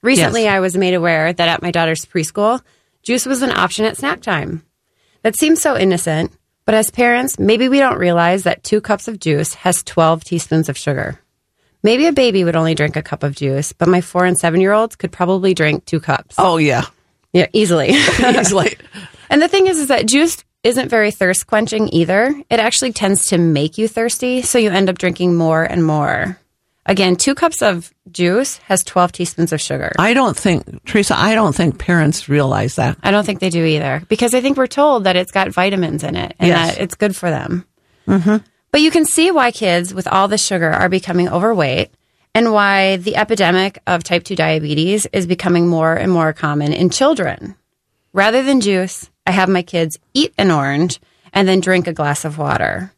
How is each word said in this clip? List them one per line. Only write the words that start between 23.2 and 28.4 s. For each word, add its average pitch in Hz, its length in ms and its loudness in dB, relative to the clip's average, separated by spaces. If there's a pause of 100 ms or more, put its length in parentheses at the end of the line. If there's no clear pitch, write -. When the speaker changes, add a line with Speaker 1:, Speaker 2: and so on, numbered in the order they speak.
Speaker 1:
to 180 80 2
make 156 400 2
you 220 100 0
thirsty, 247 540 -2
so - 180 0
you 214 100 2
end 190 200 2
up 180 80 -4
drinking 180 400 0
more 160 260 2
and 165 200 0
more. 156 540 -2 (480)
Again, 190 300 2
two 277 180 0
cups 320 280 -2
of 185 320 -2 (180)
juice 180 460 -2